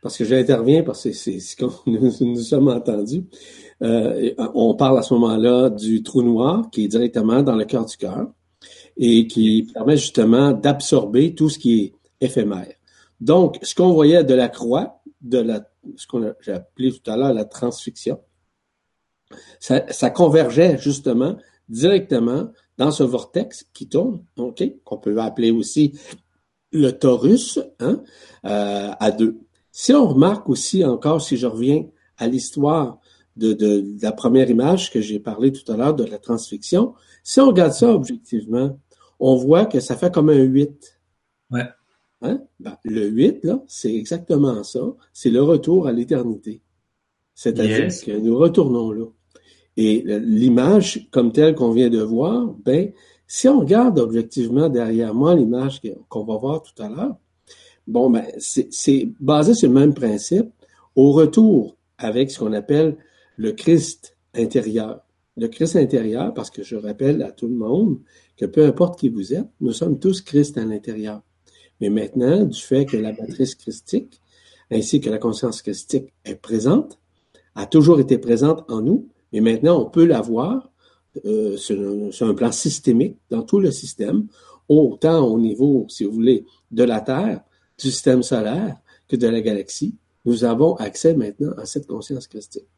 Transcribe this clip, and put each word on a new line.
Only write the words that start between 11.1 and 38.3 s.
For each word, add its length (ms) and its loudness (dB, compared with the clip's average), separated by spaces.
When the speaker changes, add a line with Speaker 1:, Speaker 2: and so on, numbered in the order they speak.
Speaker 1:
tout 140 0
ce 100 -8
qui 220 2
est 120 -6
éphémère. 480 -4
Donc, 400 4
ce 140 -10
qu'on 180 4
voyait 300 6
de 100 2
la 160 2
croix, 520 -6
de 160 -2
la, 320 -4
ce 120 -20
qu'on 180 -6
a, 60 -6
j'ai 120 -10
appelé 380 -6
tout 200 -14
à 60 -6
l'heure 160 0
la 120 -4
transfixion, 760 -10
ça, 320 -2
ça 180 -2
convergeait 680 4
justement 600 -2
directement 840 0
dans 140 0
ce 120 0
vortex 680 -6
qui 140 -18
tourne, 360 -4
OK, 260 -8
qu'on 140 -12
peut 240 -4
appeler 300 0
aussi 420 0
le 200 2
torus, 680 2
hein, 220 -2
euh, 540 -4
à 120 2
deux. 280 -2
Si 220 0
on 140 6
remarque 420 2
aussi 340 0
encore, 380 0
si 160 -4
je 100 -2
reviens 380 0
à 100 -4
l'histoire 720 -2
de, 160 0
de, 280 2
de 200 -10
la 100 -4
première 380 2
image 420 0
que 100 -2
j'ai 180 -6
parlé 320 -2
tout 200 -14
à 60 -4
l'heure, 180 0
de 80 -2
la 140 -8
transfixion, 760 -4
si 160 2
on 80 8
regarde 260 4
ça 200 2
objectivement, 840 -4